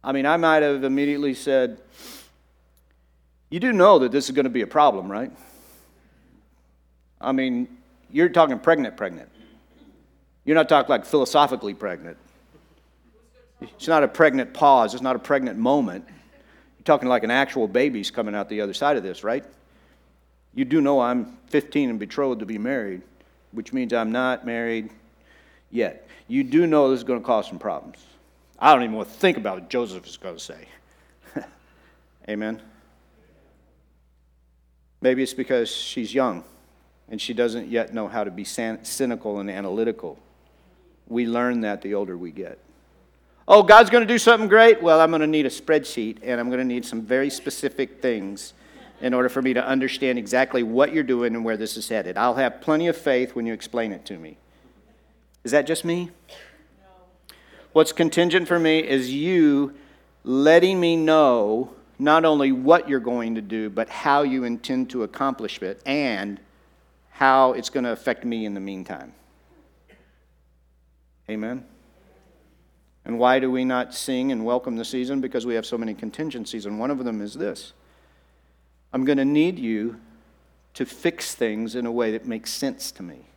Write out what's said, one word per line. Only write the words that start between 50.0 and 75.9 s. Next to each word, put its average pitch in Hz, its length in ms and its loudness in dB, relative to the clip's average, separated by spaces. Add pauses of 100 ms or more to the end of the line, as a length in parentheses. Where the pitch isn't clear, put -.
exactly 123 460 0
what 127 300 2
you're 156 100 0
doing 120 320 0
and 117 80 -6
where 113 140 -2
this 107 180 -8
is 113 140 -12
headed. 92 280 -4
I'll 117 180 2
have 127 260 -2
plenty 160 260 0
of 165 80 0
faith 127 400 -2
when 117 100 -4
you 117 80 -4
explain 113 380 -6
it 92 140 -12
to 98 120 -14
me." 78 200 -18 (1080)
Is - 80 -6
that 143 160 2
just 160 180 -4
me? 175 200 -4
No. - 840 -20 (840)
What's 156 180 4
contingent 170 560 2
for 175 100 2
me 160 220 2
is 131 340 -2
you 147 600 2 (480)
letting 165 560 4
me 170 160 2
know 131 760 2 (280)
not 151 260 4
only 143 260 2
what 143 380 4
you're 139 100 0
going 117 360 -4
to 113 60 -6
do, 107 280 -6
but 110 200 -6
how 143 340 0
you 131 200 -2
intend 120 460 -4
to 123 140 -6
accomplish 117 580 -6
it 98 240 -10
and 110 540 -4 (720)
how 135 420 4
it's 127 160 -6
gonna 123 220 -4
affect - 340 -6
me 113 200 -6
in 101 80 -8
the 98 60 -10
meantime. 95 540 -12 (2250)
Amen? 110 360 -10 (1400)
And 117 120 -6
why 123 220 4
do 131 100 -2
we 127 160 -2
not 123 280 -4
sing 131 380 -4
and 113 140 -6
welcome 123 300 -4
the 113 100 -8
season? 131 360 -6
Because 127 240 -6
we 120 100 -4
have 110 100 -4
so 123 120 -8
many 113 160 -8